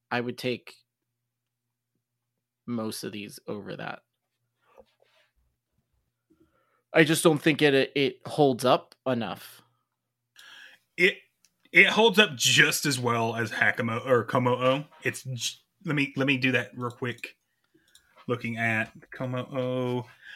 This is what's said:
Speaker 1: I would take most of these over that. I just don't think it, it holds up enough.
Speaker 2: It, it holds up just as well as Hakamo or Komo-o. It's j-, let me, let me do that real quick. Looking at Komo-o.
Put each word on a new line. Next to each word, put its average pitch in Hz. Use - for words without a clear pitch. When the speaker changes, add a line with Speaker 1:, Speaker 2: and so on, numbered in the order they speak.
Speaker 1:
I 123
would 123
take -
most 110
of 101
these -
over 101
that. -
I 160
just 156
don't 156
think 151
it, 135
it 139
holds 135
up 135
enough. 117
Speaker 2:
It, 180
it 190
holds 208
up 170
just 147
as 139
well 117
as 113
Hakamo 113
or 120
Komo-o. 127
It's 123
j-, 127
let 147
me, 139
let 135
me 139
do 127
that 120
real 123
quick. -
Looking 117
at 113
Komo-o. 127